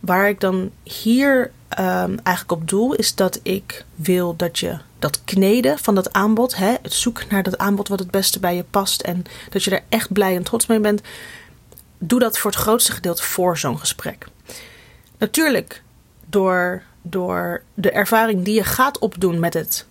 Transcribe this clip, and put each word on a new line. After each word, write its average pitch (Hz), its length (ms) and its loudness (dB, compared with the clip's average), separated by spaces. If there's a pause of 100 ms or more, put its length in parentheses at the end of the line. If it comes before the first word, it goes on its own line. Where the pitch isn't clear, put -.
Waar 185 280 2
ik 202 100 -2
dan 190 320 0 (120)
hier, 254 680 2 (160)
ehm, 185 560 -2
eigenlijk - 280 -2
op 165 180 -4
doel, 226 240 2
is - 220 -2
dat 185 280 0
ik - 420 -6 (100)
wil 175 400 0
dat 170 240 -2
je 170 180 -4 (220)
dat - 240 -2
kneden 226 560 4
van 214 160 2
dat 190 180 0
aanbod, 220 420 2
hè, 196 260 2
het - 120 -10
zoeken - 360 -2
naar 196 140 2
dat 185 140 -4
aanbod 202 300 0
wat 202 120 -2
het 180 120 -8
beste 196 280 0
bij 175 160 0
je 175 80 -4
past - 380 -2
en 175 220 0 (260)
dat 190 140 -2
je 190 80 0
er 190 180 0
echt - 240 -2
blij 190 220 4
en 180 80 -2
trots 226 220 0
mee 226 140 4
bent, 208 220 2 (960)
doe 233 220 0
dat 226 180 2
voor 202 140 -2
het - 80 -4
grootste 220 320 2
gedeelte 175 320 -4
voor 180 340 0
zo'n 143 220 -2
gesprek. - 480 -8 (920)
Natuurlijk, 254 680 0 (420)
door, 185 580 0 (180)
door 175 600 -4 (120)
de 170 180 0
ervaring 220 520 2
die 208 120 0
je 214 80 2
gaat 277 360 0
opdoen 180 400 0
met 170 140 0
het - 380 -4